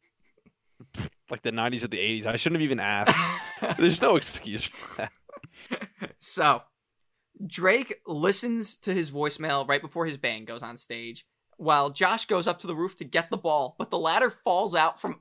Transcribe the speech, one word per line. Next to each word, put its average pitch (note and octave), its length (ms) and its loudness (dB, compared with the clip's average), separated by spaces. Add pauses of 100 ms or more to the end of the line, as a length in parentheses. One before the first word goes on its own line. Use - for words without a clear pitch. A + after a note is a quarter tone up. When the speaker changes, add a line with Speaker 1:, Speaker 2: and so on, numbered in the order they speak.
(1300)
Speaker 1:
like, A#2 120 -8
the A#2 100 -2
nineties A#2 320 0
or A#2+ 40 -4
the G2 120 -4
eighties. A2 260 0
I A2+ 100 0
shouldn't D#3+ 260 0
have D#3 40 2
even C3 140 0
asked. G2+ 360 2 (580)
Speaker 2:
<laughs> - 40 -6
Speaker 1:
There's E3+ 240 4
no G#3 140 6
excuse - 500 -2
for - 320 -12
that. G#2 140 -6 (1080)
Speaker 2:
So, D3+ 460 2 (840)
Drake F#3 520 2 (100)
listens G3+ 720 0
to F#3+ 160 -4
his E3 180 -2
voicemail C#3+ 560 -2
right C#3+ 140 2
before E3 240 -4
his D3 120 -6
band A2 300 -4
goes A#2+ 160 -12
on A#2+ 140 -12
stage, A#2 480 -12 (320)
while D3 320 4
Josh F#3 360 0
goes F3+ 220 2
up E3+ 120 -2
to E3 80 -12
the E3+ 80 -4
roof F3+ 220 -4
to E3+ 60 -12
get E3 260 -2
the G3+ 80 -4
ball, D3+ 400 0
but - 120 -6
the F3 100 0
ladder F#3+ 300 4
falls F#3 460 0
out D#3+ 240 4
from - 220 -8